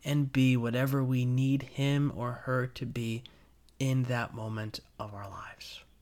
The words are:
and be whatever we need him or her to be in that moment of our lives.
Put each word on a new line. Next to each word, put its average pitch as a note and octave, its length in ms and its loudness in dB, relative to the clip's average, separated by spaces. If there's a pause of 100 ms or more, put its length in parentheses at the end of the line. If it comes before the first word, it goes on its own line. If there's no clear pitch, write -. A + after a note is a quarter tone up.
and C#3+ 280 2
be C3 240 6
whatever B2+ 480 2
we B2+ 220 2
need C3 380 2
him C#3+ 520 2
or A#2+ 280 -6
her B2+ 240 0
to B2 180 -10
be A#2 380 -4 (560)
in C3 240 2
that A#2+ 320 -2
moment A2 440 -6 (200)
of G#2+ 140 -10
our G2+ 140 -12
lives. - 560 -16 (180)